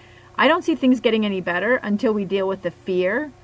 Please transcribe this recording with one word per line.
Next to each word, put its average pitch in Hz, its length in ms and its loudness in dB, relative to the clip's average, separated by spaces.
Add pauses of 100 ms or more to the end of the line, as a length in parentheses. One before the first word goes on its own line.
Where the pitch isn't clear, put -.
(380)
I 240 100 4
don't 339 160 2
see 330 100 0
things 254 260 2
getting 220 260 0
any 190 160 -4
better 185 340 0
until 208 380 0
we 202 100 -2
deal 190 240 -2
with 190 140 -4
the 175 80 -4
fear 196 600 -2 (140)